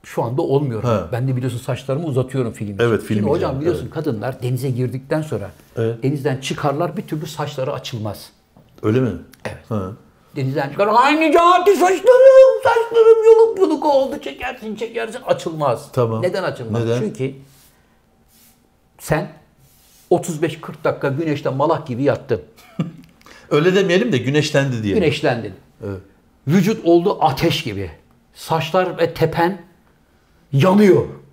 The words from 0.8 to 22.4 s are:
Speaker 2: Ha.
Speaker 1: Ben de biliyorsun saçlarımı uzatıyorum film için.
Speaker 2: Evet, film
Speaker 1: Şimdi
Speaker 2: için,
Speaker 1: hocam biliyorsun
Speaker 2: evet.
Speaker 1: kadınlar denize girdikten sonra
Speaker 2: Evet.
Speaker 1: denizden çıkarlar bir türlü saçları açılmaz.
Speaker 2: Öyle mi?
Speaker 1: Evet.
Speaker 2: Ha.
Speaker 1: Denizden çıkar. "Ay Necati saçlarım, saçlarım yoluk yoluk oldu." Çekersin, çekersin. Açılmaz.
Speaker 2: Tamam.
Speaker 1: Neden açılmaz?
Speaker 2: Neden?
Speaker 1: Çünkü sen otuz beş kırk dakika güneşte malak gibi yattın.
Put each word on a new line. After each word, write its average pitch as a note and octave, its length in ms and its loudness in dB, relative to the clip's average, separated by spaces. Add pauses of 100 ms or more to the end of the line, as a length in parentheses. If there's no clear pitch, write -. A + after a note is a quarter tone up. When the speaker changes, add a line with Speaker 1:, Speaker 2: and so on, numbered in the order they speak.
Speaker 2:
Ha. F#2+ 220 0
Speaker 1:
Ben A#2+ 160 -4
de C3 80 -2
biliyorsun B2 240 -4
saçlarımı D3+ 460 -6
uzatıyorum B2+ 460 -4
film G#2+ 220 -10
için. G2 100 -12
Speaker 2:
Evet, A2 180 2
film - 60 -14 (100)
Speaker 1:
Şimdi - 40 0
Speaker 2:
için, - 140 -2
Speaker 1:
hocam D3+ 240 -4
biliyorsun E3 240 -2
Speaker 2:
evet. - 100 -12
Speaker 1:
kadınlar C3 500 -6
denize B2 260 -4
girdikten B2+ 520 -4
sonra G2+ 280 -8 (280)
Speaker 2:
Evet. A#2 260 -4
Speaker 1:
denizden C3+ 340 -2
çıkarlar D#3 600 -4
bir G#3+ 40 -8
türlü D#3 260 -8
saçları C#3+ 460 -8
açılmaz. A2 560 -10 (540)
Speaker 2:
Öyle A2 160 2
mi? C3 100 0 (360)
Speaker 1:
Evet. - 120 -12 (120)
Speaker 2:
Ha. G2 220 -6 (440)
Speaker 1:
Denizden C#3 340 -4
çıkar. G3+ 260 0
"Ay C#4 260 4
Necati E4+ 540 4
saçlarım, B4 880 8
saçlarım A4+ 640 4
yoluk A4+ 340 6
yoluk D#4 260 0
oldu." C4+ 380 2
Çekersin, B3 520 -10
çekersin. A3+ 460 -10
Açılmaz. D#3 720 -4
Speaker 2:
Tamam. A2+ 280 -2
Speaker 1:
Neden F3+ 220 -4
açılmaz? A#2+ 420 -4
Speaker 2:
Neden? A#2 140 -2
Speaker 1:
Çünkü C3+ 320 -6 (1700)
sen - 280 -6 (840)
otuz E3 320 -2
beş D#3+ 200 -4
kırk - 220 -16
dakika - 240 -4
güneşte C#3+ 420 -4
malak D3 380 -2
gibi B2 160 -6
yattın. A#2+ 380 -2 (380)